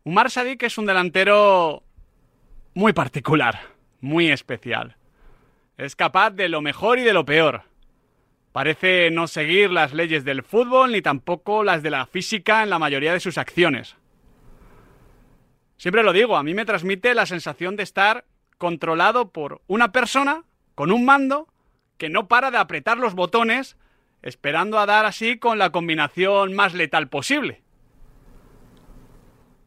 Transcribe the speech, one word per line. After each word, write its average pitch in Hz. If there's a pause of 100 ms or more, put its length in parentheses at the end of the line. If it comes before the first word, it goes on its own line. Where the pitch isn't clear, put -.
Umar 214
Sadik 247
es 233
un 214
delantero 190 (920)
muy 196
particular, 135 (400)
muy 160
especial. 117 (840)
Es 135
capaz 185
de 190
lo 160
mejor 202
y 254
de 233
lo 170
peor. 143 (920)
Parece 165
no 165
seguir 175
las 156
leyes 156
del 135
fútbol 247
ni 196
tampoco 180
las 165
de 151
la 135
física 214
en 208
la 175
mayoría 147
de 180
sus 175
acciones. 147 (1800)
Siempre 202
lo 196
digo, 208
a 143
mí 156
me 220
transmite 196
la 220
sensación 170
de 202
estar 196 (340)
controlado 175
por 147
una 226
persona 277 (300)
con 156
un 240
mando 277 (480)
que 160
no 190
para 247
de 240
apretar 180
los 240
botones, 226 (460)
esperando 165
a 208
dar 214
así 226
con 233
la 185
combinación 180
más 196
letal 165
posible. 185 (2000)